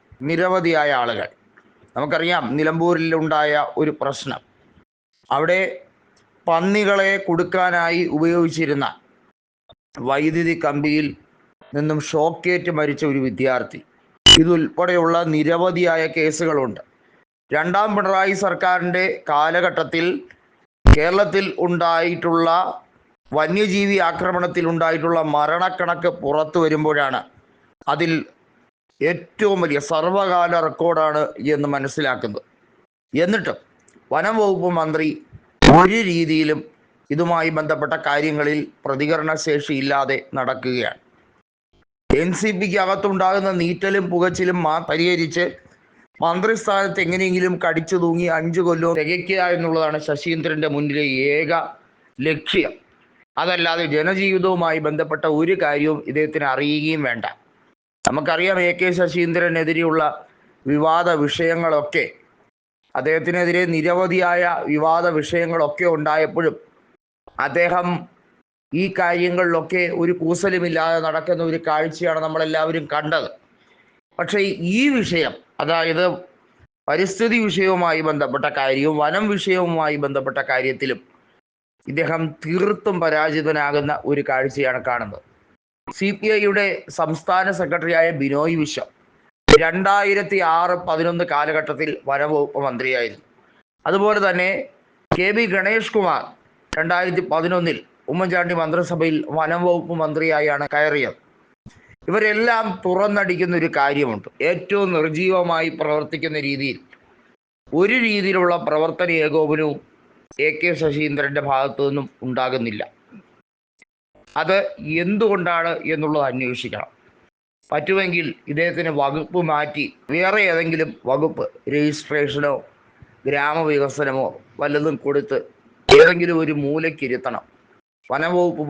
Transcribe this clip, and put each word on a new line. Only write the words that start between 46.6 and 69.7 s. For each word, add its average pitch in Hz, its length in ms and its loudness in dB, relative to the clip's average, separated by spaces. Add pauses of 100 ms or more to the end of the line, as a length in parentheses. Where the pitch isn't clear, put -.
എങ്ങനെയെങ്കിലും 180 480 0 (120)
കടിച്ചു 165 360 0
തൂങ്ങി 170 240 0 (120)
അഞ്ചു 165 280 -2
കൊല്ലവും 170 340 0
തികയ്ക്കുക 180 440 -2 (120)
എന്നുള്ളതാണ് 160 420 0 (100)
ശശീന്ദ്രൻ്റെ 156 640 -2
മുന്നിലെ 147 320 -2 (300)
ഏക 156 180 0 (720)
ലക്ഷ്യം. 156 460 0 (680)
അതല്ലാതെ 170 440 0 (100)
ജനജീവിതവുമായി 180 920 0
ബന്ധപ്പെട്ട 156 380 -2 (140)
ഒരു 170 240 2
കാര്യവും 147 360 0 (100)
ഇദ്ദേഹത്തിന് 151 440 -2
അറിയുകയും 147 540 -2
വേണ്ട. 117 180 -4 (840)
നമുക്കറിയാം 165 500 0 (120)
എ - 100 2
കെ 185 100 2 (100)
ശശീന്ദ്രനെതിരെയുള്ള 165 1040 0 (680)
വിവാദ 160 380 2 (140)
വിഷയങ്ങളൊക്കെ, 165 840 0 (920)
അദ്ദേഹത്തിനെതിരെ 170 640 0 (100)
നിരവധിയായ 175 680 2 (280)
വിവാദ 160 340 2 (140)
വിഷയങ്ങളൊക്കെ 165 640 -2 (100)
ഉണ്ടായപ്പോഴും 156 600 0 (880)
അദ്ദേഹം 175 420 0 (920)
ഈ - 20 2 (140)
കാര്യങ്ങളിലൊക്കെ 175 880 0 (180)